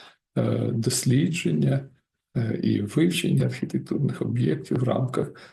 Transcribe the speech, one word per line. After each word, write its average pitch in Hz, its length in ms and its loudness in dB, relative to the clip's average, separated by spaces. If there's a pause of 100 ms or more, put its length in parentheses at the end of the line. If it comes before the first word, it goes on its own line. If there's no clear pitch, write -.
(380)
е, 113 340 0
дослідження, 139 1160 0 (480)
е, 113 260 -2
і 110 180 2
вивчення 143 640 2
архітектурних - 760 -2
об'єктів 123 560 0
в 127 60 0
рамках 120 480 0 (220)